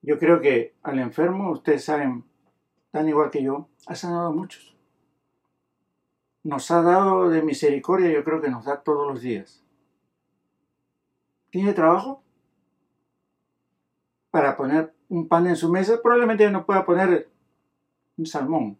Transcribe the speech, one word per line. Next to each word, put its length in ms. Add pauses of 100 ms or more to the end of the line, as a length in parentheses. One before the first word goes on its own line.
Yo 120
creo 240
que 400
al 160
enfermo, 520
ustedes 320
saben, 420 (680)
tan 180
igual 220
que 120
yo, 260 (180)
ha 80
sanado 320
a 60
muchos. 440 (1700)
Nos 280
ha 120
dado 480
de 120
misericordia, 720
yo 100
creo 200
que 80
nos 160
da 160
todos 280
los 120
días. 420 (1800)
¿Tiene 240
trabajo? 500 (2000)
Para 280
poner 340 (160)
un 180
pan 200
en 100
su 160
mesa, 300
probablemente 480
no 160
pueda 180
poner 460 (880)
un 80
salmón. 540